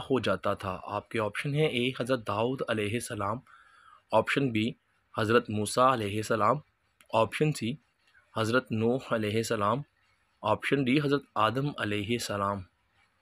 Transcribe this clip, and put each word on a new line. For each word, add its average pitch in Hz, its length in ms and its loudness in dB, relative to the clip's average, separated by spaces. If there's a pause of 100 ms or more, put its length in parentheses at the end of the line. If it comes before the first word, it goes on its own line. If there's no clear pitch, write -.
हो 135 200 0
जाता 101 340 0
था? 98 160 -6
आपके 101 500 -6
ऑप्शन 107 340 -4
हैं, 151 160 2
ए 123 300 0
हज़रत 127 200 0
दाऊद 113 440 -2
अलैहिस्सलाम, 107 760 -4 (720)
ऑप्शन 123 380 2
बी 110 240 0 (400)
हज़रत 113 360 4
मूसा 107 380 2
अलैहिस्सलाम, 110 720 2 (520)
ऑप्शन 113 400 2
सी 113 240 -4 (580)
हज़रत 113 380 0
नूह 117 400 0
अलैहिस्सलाम, 110 680 0 (600)
ऑप्शन 107 420 0
डी 127 140 4
हज़रत 143 260 0 (140)
आदम 120 400 2
अलैहिस्सलाम। 104 840 -2 (580)